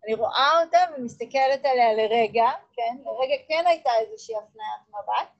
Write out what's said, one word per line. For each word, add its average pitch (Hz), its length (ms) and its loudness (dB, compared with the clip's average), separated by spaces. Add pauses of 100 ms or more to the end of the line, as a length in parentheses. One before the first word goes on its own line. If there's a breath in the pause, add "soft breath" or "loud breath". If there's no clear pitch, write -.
אני 220 100 -2
רואה 277 500 2
אותה 330 140 2 (180)
ומסתכלת 262 680 -2
עליה 247 280 4
לרגע, 220 520 2 (280)
כן? 233 320 -6
לרגע 262 440 -4
כן 320 180 -2
הייתה 320 240 0 (100)
איזושהי 220 360 -8
הפניית 214 520 -12
מבט 208 400 -6 (120)